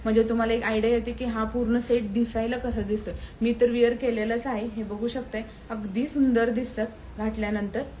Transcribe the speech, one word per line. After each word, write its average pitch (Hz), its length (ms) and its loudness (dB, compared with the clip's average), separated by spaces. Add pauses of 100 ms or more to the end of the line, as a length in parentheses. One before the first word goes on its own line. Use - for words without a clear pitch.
म्हणजे 220 260 4
तुम्हाला 226 240 2
एक 233 100 0
आयडिया 220 280 2
येते 233 200 0
की 240 140 -6
हा 220 180 -2
पूर्ण 240 360 0
सेट 233 340 0
दिसायला 233 440 0
कसा 233 240 -2
दिसतोय. 202 320 -2 (280)
मी 233 200 2
तर 240 80 8
वेअर 240 260 4
केलेलंच 233 520 0
आहे, 233 200 -2
हे 220 160 -6
बघू 208 240 -4
शकताय, 233 360 -6 (260)
अगदी 214 380 -4
सुंदर 254 420 4
दिसतात 226 380 -2 (300)
घातल्यानंतर. 214 640 -2 (200)